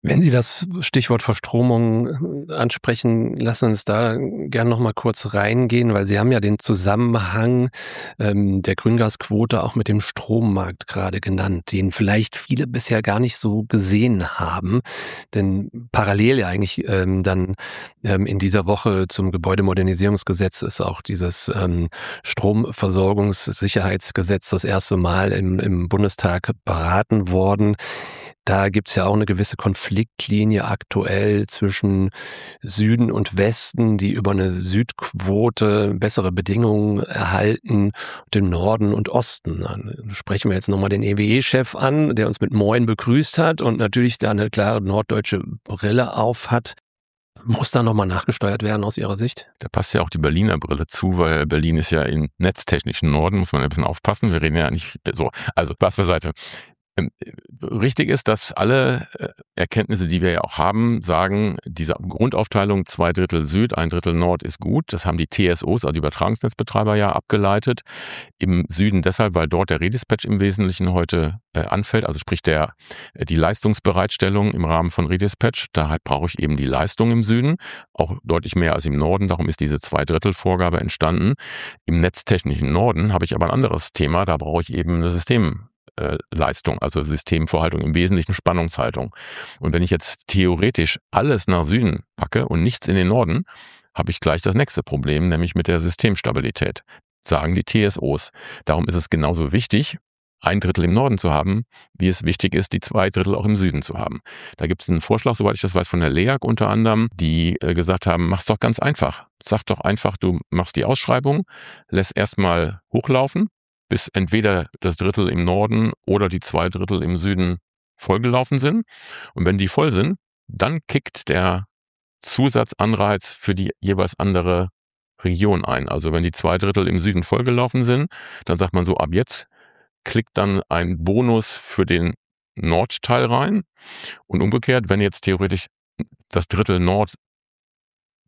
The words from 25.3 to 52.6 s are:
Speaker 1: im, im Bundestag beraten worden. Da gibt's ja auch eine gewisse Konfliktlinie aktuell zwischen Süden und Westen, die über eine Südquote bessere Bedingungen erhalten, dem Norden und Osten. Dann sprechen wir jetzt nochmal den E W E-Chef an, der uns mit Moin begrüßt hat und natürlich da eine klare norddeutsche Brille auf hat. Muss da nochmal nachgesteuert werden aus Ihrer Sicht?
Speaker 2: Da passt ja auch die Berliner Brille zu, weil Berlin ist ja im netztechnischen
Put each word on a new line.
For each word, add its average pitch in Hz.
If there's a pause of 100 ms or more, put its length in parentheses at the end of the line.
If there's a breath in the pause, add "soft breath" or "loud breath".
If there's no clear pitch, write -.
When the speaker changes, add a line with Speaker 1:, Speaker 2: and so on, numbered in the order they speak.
Speaker 1:
im, 95
im 90
Bundestag 95 (120)
beraten 90
worden. 101 (680 loud breath)
Da 98
gibt's 101
ja 92
auch 101
eine 107
gewisse 98
Konfliktlinie 104
aktuell 101
zwischen 98 (500 loud breath)
Süden 110
und 104
Westen, 107
die 98
über 98
eine 95
Südquote 101
bessere 98
Bedingungen 104
erhalten, 104 (380 loud breath)
dem 101
Norden 101
und 107
Osten. -
Dann 104
sprechen 101
wir 95
jetzt 95
nochmal 98
den 101
E 101
W 107
E-Chef 131
an, 147
der -
uns -
mit -
Moin 107
begrüßt 120
hat 160
und 117
natürlich 117
da 110
eine 104
klare 107
norddeutsche 101 (220)
Brille 107
auf 117
hat. 120 (720)
Muss 117
da 127
nochmal 107
nachgesteuert 98
werden 107
aus 107
Ihrer 98
Sicht? - (140)
Speaker 2:
Da -
passt -
ja -
auch -
die -
Berliner 82
Brille 73
zu, 92
weil 80
Berlin 78
ist 76
ja 78
im 76 (100)
netztechnischen -